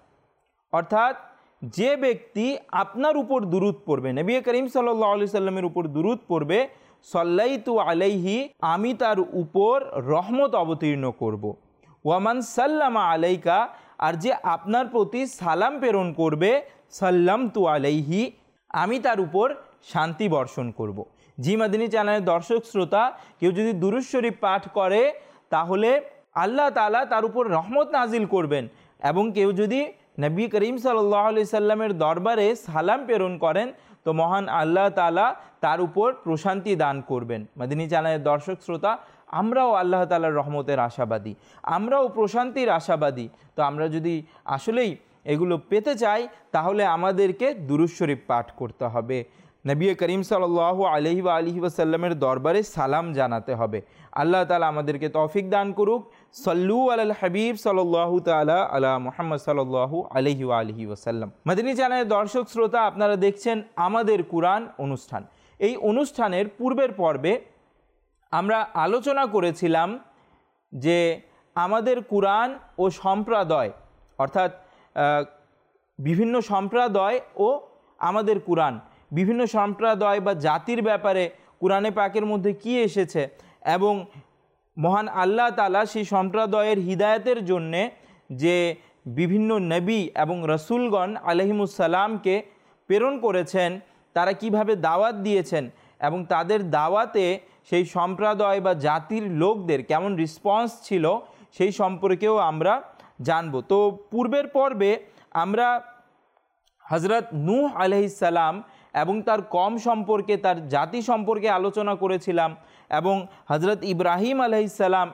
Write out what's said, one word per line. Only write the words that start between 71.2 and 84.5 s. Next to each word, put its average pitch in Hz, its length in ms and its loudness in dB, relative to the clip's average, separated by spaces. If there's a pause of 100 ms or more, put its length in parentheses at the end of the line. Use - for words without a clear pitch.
আমাদের 220 480 0
কুরআন 214 560 0 (180)
ও 185 120 2
সম্প্রদায়, 190 800 0 (460)
অর্থাৎ, 180 340 0
আহ, - 720 -2 (760)
বিভিন্ন 214 420 0
সম্প্রদায় 202 800 0 (160)
ও 247 240 2 (400)
আমাদের 202 400 0
কুরআন, 156 400 0 (320)
বিভিন্ন 214 340 0
সম্প্রদায় 208 760 0
বা 202 140 0
জাতির 165 480 -2
ব্যাপারে 196 480 0 (300)
কুরআনে 196 320 2
পাকের 202 340 0
মধ্যে 208 280 -2
কি 240 260 -2
এসেছে, 175 500 0 (360)
এবং 185 400 0 (720)